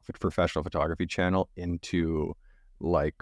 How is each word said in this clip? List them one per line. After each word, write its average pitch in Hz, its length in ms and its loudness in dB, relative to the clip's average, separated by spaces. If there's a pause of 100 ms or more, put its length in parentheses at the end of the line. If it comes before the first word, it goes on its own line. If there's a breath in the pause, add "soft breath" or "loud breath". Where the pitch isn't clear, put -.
(200)
professional 82 440 2
photography 80 440 -2
channel 92 480 2
into, 85 800 -2 (440)
like, 78 420 2